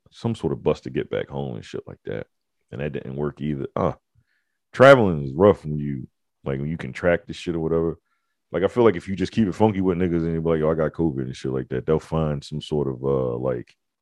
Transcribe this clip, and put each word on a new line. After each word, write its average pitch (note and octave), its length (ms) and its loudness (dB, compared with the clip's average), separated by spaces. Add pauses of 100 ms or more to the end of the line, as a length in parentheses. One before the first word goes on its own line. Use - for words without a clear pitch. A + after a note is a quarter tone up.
(120)
some A#2 240 -6
sort - 180 -4
of A#1 80 -8
bus - 200 -2
to B1+ 100 -12
get - 180 -6
back G1+ 200 -6
home C2+ 260 -8
and G1+ 100 -14
shit - 220 -12
like G1+ 180 -18
that. G1+ 220 -10 (440)
And B1+ 80 -12
that C#2+ 140 -6
didn't C2 220 -10
work C#2+ 260 -6
either. C#2+ 240 -4 (100)
Uh, D2 180 -2 (760)
traveling A2+ 520 8
is C2+ 100 -8
rough F#2 320 4
when D2+ 120 -4
you, C#2+ 300 -8 (380)
like, C2+ 140 -4
when D2 100 -6
you E2 80 -6
contract E2 500 -2
this D#2+ 100 -12
shit E2 180 -8
or E2 40 -4
whatever. D#2+ 380 0 (540)
Like, E2+ 100 0
I G2 60 2
feel B2 160 2
like G#2 120 6
if E2+ 120 -10
you F#2+ 80 -6
just F2+ 160 -4
keep A2+ 160 2
it E2+ 80 -4
funky G#2 260 2
with F#2 160 2
niggas E2+ 260 0
and E2 100 -2
you E2 80 -4
be E2 100 0
like, D#2+ 80 2
"Yo, D#2 100 2
I D#2+ 60 2
got D#2 160 0
covid C#2 320 -2
and B1+ 120 -10
shit C2 160 -8
like B1+ 180 -6
that," B1+ 180 -6
they'll D#2 120 2
find D#2 440 -4
some D2+ 180 -10
sort D2 260 -4
of, B1+ 160 -8
uh, C2 340 -2
like, B1 380 -6 (260)